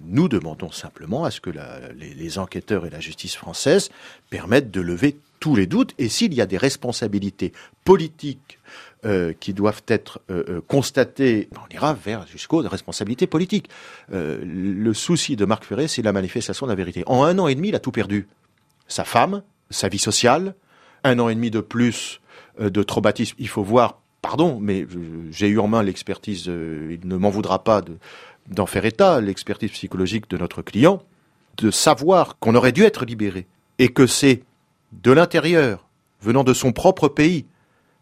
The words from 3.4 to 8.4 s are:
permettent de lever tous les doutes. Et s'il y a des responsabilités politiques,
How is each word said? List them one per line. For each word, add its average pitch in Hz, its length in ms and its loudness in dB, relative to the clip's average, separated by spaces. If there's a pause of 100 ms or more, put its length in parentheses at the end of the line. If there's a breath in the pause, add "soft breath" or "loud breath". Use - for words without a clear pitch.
permettent 107 400 0
de 95 100 -4
lever 90 360 -2 (220)
tous 151 160 0
les 98 120 4
doutes. 226 320 0
Et 120 100 -2
s'il 214 240 0
y 120 80 2
a 98 60 2
des 92 100 -4
responsabilités 101 960 -4 (300 loud breath)
politiques, 160 760 0 (480 loud breath)